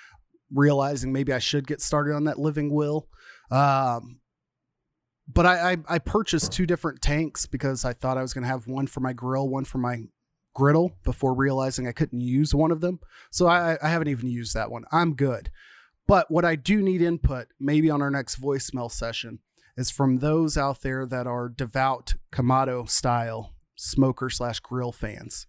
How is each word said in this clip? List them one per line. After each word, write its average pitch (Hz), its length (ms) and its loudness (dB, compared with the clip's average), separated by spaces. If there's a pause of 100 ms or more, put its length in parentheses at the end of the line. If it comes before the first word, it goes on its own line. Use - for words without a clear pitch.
(520)
realizing 139 600 4
maybe 135 200 0
I 127 60 0
should 139 300 -2
get 147 120 -6
started 147 340 0
on 147 100 0
that 151 140 -2
living 147 340 -2
will. 147 360 -2 (420)
Um, 127 680 2 (1080)
but 170 180 4
I, 180 260 4
I, 180 40 0 (120)
I 170 120 0
purchased - 520 -2
two 180 140 0
different 165 340 -2
tanks 151 460 0
because 135 380 -4
I 123 80 -2
thought 127 260 -2
I 131 40 -2
was 123 120 -6
gonna 127 140 -4
have 131 180 -4
one 135 220 -4
for - 120 -8
my 131 120 -2
grill, 131 360 -4
one 135 160 -4
for - 140 -6
my 123 240 -2 (520)
griddle, 147 500 4
before 131 280 0
realizing 131 540 0
I 120 60 -6
couldn't 123 280 -2
use 131 340 2
one 160 180 4
of 156 80 -2
them. 175 180 -2 (320)
So 180 160 4
I, 170 360 4
I 151 60 0
haven't 160 200 0
even 127 200 -2
used 120 260 -6
that 110 160 -2
one. 117 220 -12
I'm 165 220 4
good. 123 340 0 (600)
But 185 220 6
what 170 140 2
I 165 120 2
do 196 260 2
need 185 180 2
input, 160 460 0 (140)
maybe 151 280 4
on 147 140 2
our 143 80 0
next 135 300 -6
voicemail 131 500 -4
session, 117 480 -8 (380)
is 127 140 -4
from 131 280 2
those 151 400 0
out 139 240 -2
there 131 240 -4
that 123 220 -6
are 123 200 -6
devout 131 640 -2 (180)
Kamado 127 580 0
style 117 640 -2 (220)
smoker 131 520 0
slash 120 320 -4
grill 123 320 -8
fans. - 560 -12